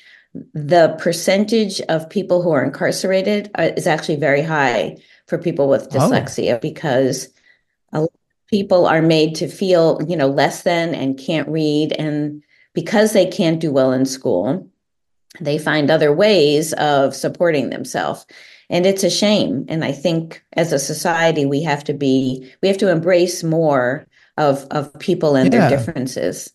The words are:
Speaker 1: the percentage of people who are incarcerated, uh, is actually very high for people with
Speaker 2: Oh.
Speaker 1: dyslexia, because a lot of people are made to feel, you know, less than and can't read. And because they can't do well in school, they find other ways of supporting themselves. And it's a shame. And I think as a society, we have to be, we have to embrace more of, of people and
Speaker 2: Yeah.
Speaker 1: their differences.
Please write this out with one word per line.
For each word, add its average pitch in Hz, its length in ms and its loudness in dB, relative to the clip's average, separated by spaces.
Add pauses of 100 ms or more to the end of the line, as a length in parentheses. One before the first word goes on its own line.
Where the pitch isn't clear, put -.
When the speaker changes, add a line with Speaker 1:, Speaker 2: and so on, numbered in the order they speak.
(540)
Speaker 1:
the 156 440 4
percentage 196 840 0
of 160 260 -4
people 180 320 0
who 175 120 0
are 127 120 2
incarcerated, 190 920 -2
uh, 165 200 0
is 165 100 -2
actually 156 300 0
very 143 240 2
high 123 560 0 (300)
for 170 100 -6
people 143 320 -2
with 135 220 0
Speaker 2:
Oh. 131 80 -2
Speaker 1:
dyslexia, 120 640 0
because 131 680 -2 (640)
a 156 80 -2
lot 156 40 0
of - 440 -12
people 196 380 4
are 160 160 4
made 160 320 4
to 160 140 -6
feel, 175 600 2
you 175 80 -4
know, 139 120 2
less 143 340 0
than 170 320 0
and 135 240 -4
can't 156 300 -4
read. 151 500 0
And 147 440 -4 (300)
because 214 400 0
they 190 140 4
can't 165 340 -2
do 165 100 -2
well 131 220 2
in 131 140 2
school, 131 600 -2 (760)
they 147 180 -2
find 151 320 0
other 156 220 4
ways 156 640 2
of 139 400 0
supporting 151 560 -2
themselves. - 560 -6 (420)
And 180 180 0
it's 190 180 0
a 175 60 2
shame. 156 580 0
And 156 160 -4
I 123 80 -4
think 165 600 -4
as 165 200 0
a 143 60 0
society, 165 680 -2
we 139 180 0
have 143 220 -2
to 156 80 -4
be, 131 560 -2 (140)
we 185 60 2
have 196 100 0
to 202 120 2
embrace 175 520 2
more 156 640 0 (300)
of, 139 340 0
of - 280 -6
people 165 380 0
and 131 160 4
Speaker 2:
Yeah. 196 160 4
Speaker 1:
their 139 100 2
differences. - 760 -6